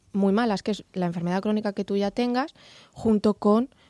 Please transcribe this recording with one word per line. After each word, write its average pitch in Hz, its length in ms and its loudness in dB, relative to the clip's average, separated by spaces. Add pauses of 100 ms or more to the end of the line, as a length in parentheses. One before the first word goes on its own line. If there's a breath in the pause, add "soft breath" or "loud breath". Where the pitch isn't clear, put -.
(120)
muy 196 200 2
malas, 214 320 0
que 220 80 -2
es 190 200 -8
la 180 140 -2
enfermedad 175 340 -2
crónica 214 320 -2
que 202 120 -6
tú 202 120 -2
ya 202 140 0
tengas, 247 420 -2 (380 loud breath)
junto 214 440 2
con 214 340 2 (220 soft breath)